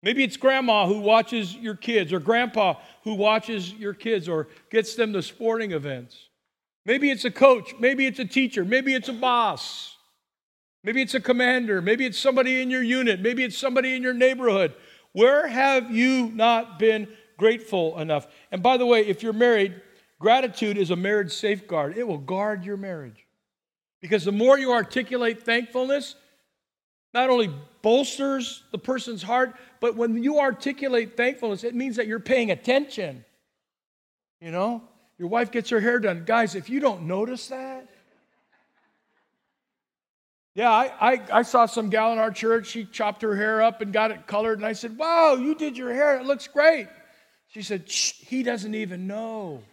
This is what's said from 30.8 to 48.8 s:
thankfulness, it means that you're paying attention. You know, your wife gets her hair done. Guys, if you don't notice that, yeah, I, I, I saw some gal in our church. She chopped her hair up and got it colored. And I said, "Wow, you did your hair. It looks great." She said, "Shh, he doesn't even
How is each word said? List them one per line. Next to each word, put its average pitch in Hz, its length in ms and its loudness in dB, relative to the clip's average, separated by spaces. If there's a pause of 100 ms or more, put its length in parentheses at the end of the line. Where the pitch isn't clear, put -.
thankfulness, 240 480 -2
it 233 100 -6
means 240 220 -4
that 226 100 -2
you're 220 140 -4
paying 240 300 0
attention. 185 720 -2 (1160)
You 165 100 -14
know, 220 320 -4 (360)
your 175 100 -6
wife 233 220 0
gets 233 200 -4
her 226 100 2
hair 240 180 2
done. 180 260 -2
Guys, 220 300 0
if 185 160 -10
you 269 100 -2
don't 214 220 0
notice 208 460 -4
that, 262 400 -12 (2750)
yeah, 226 160 2
I, 220 300 4
I, 240 220 4 (100)
I 220 100 6
saw 233 240 4
some 220 240 -4
gal 220 220 2
in 226 60 -2
our 220 120 0
church. 226 360 0
She 226 180 -10
chopped 214 380 -4
her 214 140 0
hair 220 260 0
up 226 180 2
and 208 120 -6
got 214 180 2
it 220 160 -12
colored. 220 320 -2
And 214 80 -6
I 226 60 -4
said, 226 260 -10
"Wow, 320 360 4
you 262 200 -2
did 302 240 -6
your 247 140 -6
hair. 277 260 2
It 254 80 -8
looks 277 220 -4
great." 294 400 4 (600)
She 214 140 -16
said, 190 260 -8
"Shh, - 260 -4 (120)
he 254 160 -4
doesn't 214 320 -4
even 185 320 -8